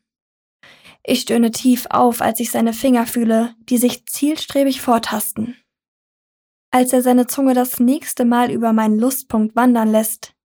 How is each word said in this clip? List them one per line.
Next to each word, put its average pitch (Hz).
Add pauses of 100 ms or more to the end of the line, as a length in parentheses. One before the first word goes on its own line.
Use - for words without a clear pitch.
(1040)
Ich 254
stöhne 233
tief 247
auf, 240
als 226
ich 226
seine 226
Finger 233
fühle, 226
die 247
sich -
zielstrebig 277
vortasten. 226 (1120)
Als 254
er 254
seine 247
Zunge 269
das 254
nächste 254
Mal 240
über 226
meinen 220
Lustpunkt 226
wandern 233
lässt, - (100)